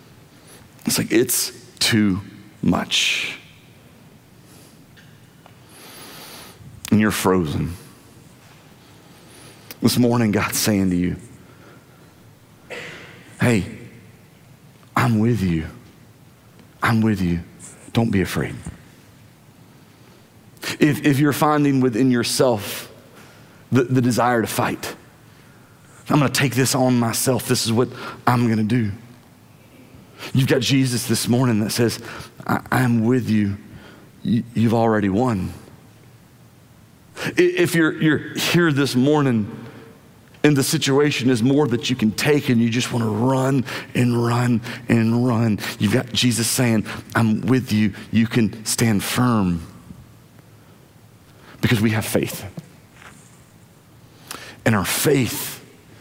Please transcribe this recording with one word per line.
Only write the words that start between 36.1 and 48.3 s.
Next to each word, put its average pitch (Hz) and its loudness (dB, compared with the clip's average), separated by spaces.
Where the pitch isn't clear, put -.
I, - -6
if 175 2
you're, 160 2
you're 156 0
here 170 2
this 135 0
morning 131 0
and 147 6
the 135 2
situation 139 0
is 120 2
more 139 4
that 113 -2
you 127 0
can 107 2
take 147 0
and 120 4
you 117 2
just 120 -2
wanna 117 -2
run 131 0
and 120 2
run 120 0
and 117 2
run, 113 2
you've 107 2
got 127 -2
Jesus 117 0
saying, 117 0
"I'm 110 2
with 127 0
you. 107 2
You 110 2
can 110 -2